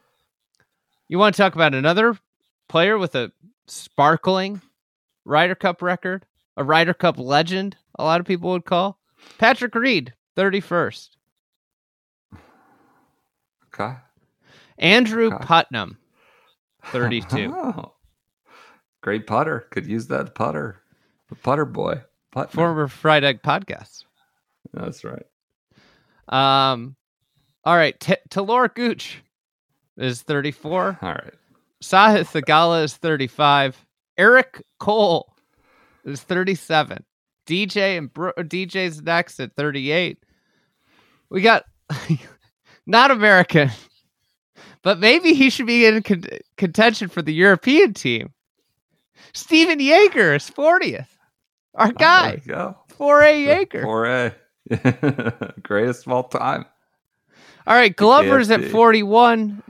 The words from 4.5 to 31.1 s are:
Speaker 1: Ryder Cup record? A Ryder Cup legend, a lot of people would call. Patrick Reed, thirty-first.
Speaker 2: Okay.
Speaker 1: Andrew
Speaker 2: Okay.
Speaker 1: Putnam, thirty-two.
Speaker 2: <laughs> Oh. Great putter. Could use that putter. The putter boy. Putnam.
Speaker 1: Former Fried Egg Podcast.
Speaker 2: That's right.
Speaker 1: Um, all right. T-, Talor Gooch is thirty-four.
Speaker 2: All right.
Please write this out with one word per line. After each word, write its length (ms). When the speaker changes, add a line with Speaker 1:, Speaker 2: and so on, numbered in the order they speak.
Speaker 1:
Ryder 300
Cup 280
record? 440
A 60
Ryder 300
Cup 240
legend, 580
a 60
lot 160
of 60
people 240
would 160
call. 320
Patrick 360
Reed, 380
thirty-first. 800
Speaker 2:
Okay. 200
Speaker 1:
Andrew 540
Speaker 2:
Okay. 120
Speaker 1:
Putnam, 540
thirty-two. 760
Speaker 2:
<laughs> 40
Oh. 160
Great 260
putter. 420
Could 160
use 220
that 260
putter. 460
The 80
putter 280
boy. 360
Putnam. 220
Speaker 1:
Former 340
Fried 340
Egg 180
Podcast. 600
Speaker 2:
That's 320
right. 200
Speaker 1:
Um, 680
all 120
right. 240
T-, 160
Talor 440
Gooch 480
is 260
thirty-four. 800
Speaker 2:
All 80
right. 260